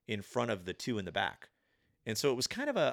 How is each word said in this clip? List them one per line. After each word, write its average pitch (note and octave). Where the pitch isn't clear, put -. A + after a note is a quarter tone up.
in G#2+
front A#2+
of F#2+
the F2+
two A#2
in G2
the F2
back. -
And A2
so C#3+
it B2+
was B2+
kind C#4+
of C4+
a, C#3+